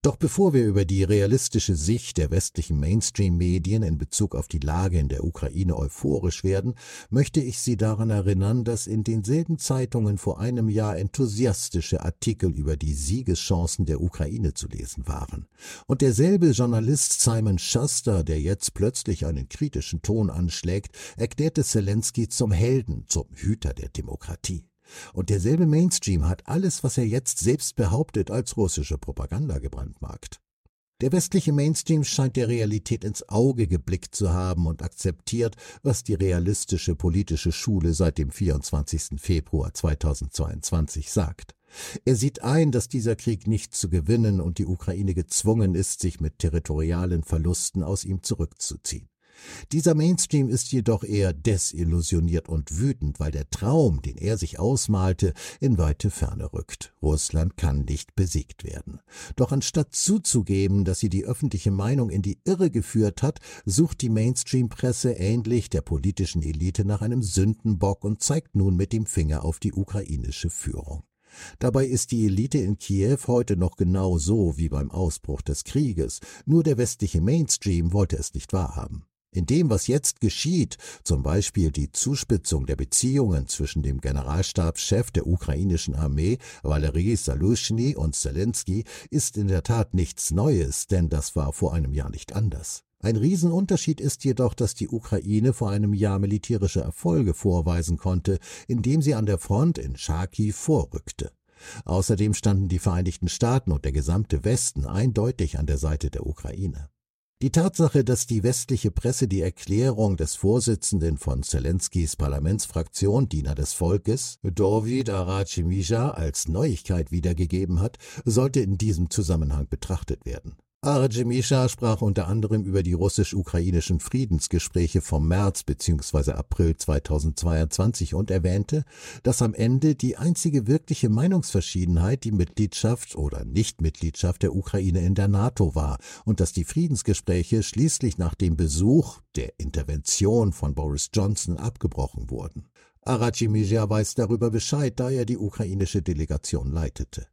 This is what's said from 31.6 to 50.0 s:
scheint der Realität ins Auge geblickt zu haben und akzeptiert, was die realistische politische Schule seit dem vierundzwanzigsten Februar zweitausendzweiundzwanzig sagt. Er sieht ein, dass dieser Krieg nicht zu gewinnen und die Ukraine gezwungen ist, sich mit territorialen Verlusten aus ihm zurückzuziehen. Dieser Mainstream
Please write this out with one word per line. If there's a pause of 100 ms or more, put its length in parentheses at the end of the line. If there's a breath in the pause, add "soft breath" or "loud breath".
scheint
der
Realität
ins
Auge
geblickt
zu
haben
und
akzeptiert, (260 loud breath)
was
die
realistische
politische
Schule
seit
dem
vierundzwanzigsten
Februar
zweitausendzweiundzwanzig
sagt. (500 loud breath)
Er
sieht
ein,
dass
dieser
Krieg
nicht
zu
gewinnen
und
die
Ukraine
gezwungen
ist,
sich
mit
territorialen
Verlusten
aus
ihm
zurückzuziehen. (640 loud breath)
Dieser
Mainstream